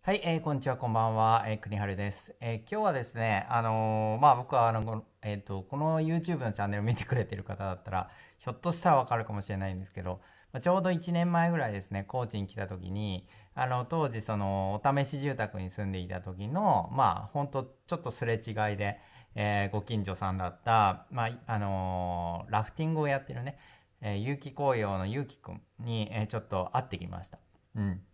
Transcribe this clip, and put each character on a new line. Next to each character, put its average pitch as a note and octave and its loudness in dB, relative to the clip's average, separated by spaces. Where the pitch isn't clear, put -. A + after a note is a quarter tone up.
は F#3+ 2
い、 G#3 0
え E3 2
ー、 D#3+ 0
こ D3+ 0
ん - 2
に C3 -2
ち - 0
は、 B2+ 0
こ B2+ -2
ん A2+ 2
ば A2+ 4
ん A2 2
は。 A2 6
え A2 0
ー、 G#2+ -2
国 G#2 -6
春 G2+ 0
で G2+ -2
す。 - -12
え A2+ -4
ー、 - -10
今 G#3+ 0
日 G#3+ 2
は F#3 4
で C3 0
す - -12
ね、 A2+ 2
あ A#2 2
の A2 2
ー、 - -2
ま C#3+ 10
あ、 B2+ 10
僕 B2+ -4
は A#2 6
あ A2+ 4
の、 A2 0
こ A2 -4
の、 G#2+ -6
え G#2 -4
ー G2+ -8
と、 G2 -6
こ C#3 -8
の D#3+ 2
YouTube D#3+ 0
の A#2 -2
チ - -8
ャ G2+ 0
ン G2+ 0
ネ G2+ 0
ル G#2 0
見 A2+ 2
て - -6
く - -2
れ A#2 2
て G2+ -6
る G2 -8
方 G2 -6
だ F#2+ -2
っ F2+ -10
た - -10
ら、 F#2 -2
ひ - -8
ょ A2+ -6
っ - -12
と E3+ -2
し E3+ -4
た F3+ 4
ら D#3 8
わ B2+ 6
か B2 0
る A2 0
か A2 -6
も G2+ -4
し - -12
れ G2 -2
な G2 -2
い F#2 -4
ん F2+ -6
で F#2+ -10
す - -20
け F#2+ -10
ど、 F#2 -4
ま C3 -6
あ、 - -4
ち F3 2
ょ F#3 6
う - 0
ど F3+ 2
一 E3+ 0
年 E3+ 2
前 E3+ 4
ぐ E3 2
ら B2+ 0
い - -4
で G2+ -4
す - -10
ね、 G2 -2
高 B2+ -2
知 G#2 -4
に G2 -4
来 - -14
た G2 -4
時 F#2 -8
に、 G2 -4
あ B2+ 0
の、 B2 0
当 D#3 0
時 A2+ -6
そ A2 -2
の、 G2 0
お C#3 4
試 C#3 4
し C#3 -6
住 C3+ 0
宅 G#2 -4
に F#2 -4
住 G2+ -6
ん G2 -2
で F#2+ -2
い F2+ -6
た F#2 -6
時 F#2+ -8
の、 C#3+ 2
ま G#2 4
あ、 - -12
ほ C#3+ 0
ん C#3 -4
と - -4
ち - -4
ょ - -2
っ - -6
と C3 -6
す A#2 -6
れ A2+ 0
違 G#2+ 0
い G2+ -4
で、 G2+ -2
え G#2 2
ー、 - -6
ご G#2 -2
近 G#2+ -2
所 F#2+ -2
さ F#2+ -2
ん F#2 -2
だ F#2 -2
っ - -10
た、 G#2+ 4
ま A#2 -2
あ、 A2+ -4
あ A2 -2
の F2+ -2
ー、 - -4
ラ A2 4
フ - -8
テ D#3+ -2
ィ D#3+ 0
ン D#3+ 0
グ D#3 0
を D3 2
や C#3 2
っ - -12
て C3 -10
る B2 -6
ね、 C#3 -10
え G#2 -2
ー、 G#2 -2
結 C#3+ -4
城 C3+ -12
紅 C3+ 2
葉 G2 0
の F#2 -2
結 A#2+ -4
城 - -20
く - -12
ん - -12
に、 A2+ -4
え A2 -2
ー、 G2+ -2
ち A2+ -4
ょ - -
っ - -12
と F#2 -2
会 B2+ 0
っ B2+ -6
て - -8
き F2 -8
ま F2+ -8
し - -16
た。 - -18
う G#2+ -2
ん。 F#2+ -2